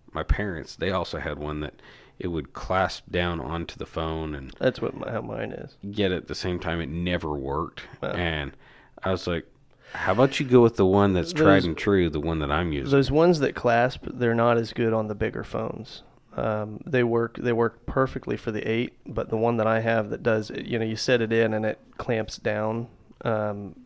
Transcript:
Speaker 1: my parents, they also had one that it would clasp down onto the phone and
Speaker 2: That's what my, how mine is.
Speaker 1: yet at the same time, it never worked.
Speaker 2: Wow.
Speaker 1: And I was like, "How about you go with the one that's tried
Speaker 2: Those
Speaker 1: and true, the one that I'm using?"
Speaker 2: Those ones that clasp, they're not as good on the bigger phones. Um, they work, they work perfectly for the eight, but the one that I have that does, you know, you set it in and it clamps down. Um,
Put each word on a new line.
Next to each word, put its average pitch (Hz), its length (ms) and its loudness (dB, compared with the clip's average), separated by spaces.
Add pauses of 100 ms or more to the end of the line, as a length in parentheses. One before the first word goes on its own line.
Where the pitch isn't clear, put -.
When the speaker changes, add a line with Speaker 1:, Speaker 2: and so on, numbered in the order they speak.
(120)
Speaker 1:
my 78 120 -4
parents, 90 520 -2
they 90 160 -2
also 87 280 -4
had 73 180 -6
one 76 240 -6
that - 200 -10 (380)
it - 80 -6
would 82 260 -6
clasp - 580 -2
down 87 280 0
onto 80 380 -6
the - 100 -10
phone 80 480 -4
and 67 240 -12
Speaker 2:
That's 127 220 0
what - 140 -4
my, - 160 -8
how 110 100 -4
mine 110 300 -8
is. - 300 -14
Speaker 1:
yet 101 300 -2
at 87 160 -4
the - 80 -8
same 90 240 -4
time, 85 220 -4
it 71 80 -6
never 85 440 -2
worked. 71 500 -4 (180)
Speaker 2:
Wow. - 100 -4
Speaker 1:
And 78 440 -2 (480)
I 95 80 0
was 92 160 -2
like, 85 180 -2 (480)
"How - 200 0
about 123 260 4
you 147 80 -2
go 123 140 10
with 117 160 6
the 98 80 6
one 98 280 6
that's 85 200 0
tried 98 240 8
Speaker 2:
Those 90 80 2
Speaker 1:
and 82 120 -2
true, 92 320 4
the 76 100 -2
one 80 200 -2
that 73 120 -2
I'm 82 220 0
using?" 71 180 -2
Speaker 2:
Those 139 200 4
ones 165 280 6
that 139 140 0
clasp, 120 580 2
they're 123 240 0
not 117 220 4
as 113 160 -2
good 113 200 2
on 110 140 0
the 104 80 -6
bigger 113 280 -4
phones. - 580 -8 (340)
Um, 107 500 -4
they 127 180 2
work, 117 340 0
they 120 160 -2
work 113 320 0
perfectly 131 520 -2
for 117 140 -6
the 107 160 -4
eight, 113 260 -2 (120)
but - 240 -6
the 113 80 -2
one 117 200 2
that 110 100 2
I 113 140 2
have 113 280 0
that - 140 -8
does, 110 320 2
you 110 240 -4
know, 113 60 0
you 113 100 -4
set 120 260 2
it 113 100 -2
in 113 220 2
and 107 120 -2
it 107 140 -2 (180)
clamps 110 400 -4
down. 110 500 -2 (360)
Um, 104 520 -4 (100)